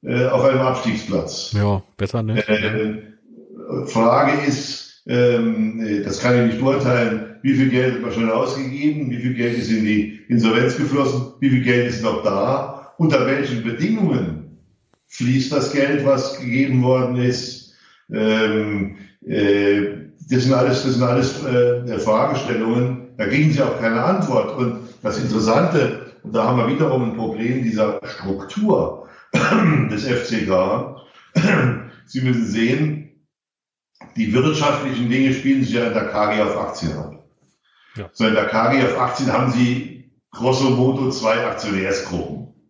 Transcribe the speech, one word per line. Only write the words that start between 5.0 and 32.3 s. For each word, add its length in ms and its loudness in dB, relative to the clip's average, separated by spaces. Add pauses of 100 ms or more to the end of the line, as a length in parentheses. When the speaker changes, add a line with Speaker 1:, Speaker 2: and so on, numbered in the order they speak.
Speaker 1:
ähm, 960 0
das 160 -4
kann 200 2
ich 140 4
nicht 80 -4
beurteilen, 800 0
wie 120 2
viel 160 4
Geld 260 2
hat 60 -6
man 100 -6
schon 180 0
ausgegeben, 800 -2
wie 80 -4
viel 140 -2
Geld 240 -2
ist 140 -2
in 140 2
die 420 0
Insolvenz 500 2
geflossen, 640 -2
wie 100 2
viel 140 2
Geld 240 2
ist 160 -6
noch 200 -2
da, 760 -2
unter 280 2
welchen 380 -2
Bedingungen 960 -2 (460)
fließt 440 0
das 220 -2
Geld, 320 0
was 340 0
gegeben 440 0
worden 340 2
ist. 580 -4 (360)
Ähm, 840 0 (300)
äh, 540 2 (480)
das 140 4
sind 100 4
alles, 300 2
das 100 0
sind 100 2
alles, 420 0
äh, 540 2
Fragestellungen, 1160 0
da 80 -4
kriegen 260 2
Sie 100 2
auch 180 0
keine 240 0
Antwort. 540 0
Und 220 -2 (240)
das 180 -4
Interessante, 920 0 (100)
und 100 -12
da 120 0
haben 120 2
wir 100 0
wiederum 440 0
ein 40 -8
Problem 480 -4
dieser 400 0
Struktur 1040 -4 (120)
<clears throat> 720 2
des 160 -4
F 180 -2
C 200 -2
K. 500 0 (400)
<clears throat> 560 2 (140)
Sie 160 -6
müssen 240 0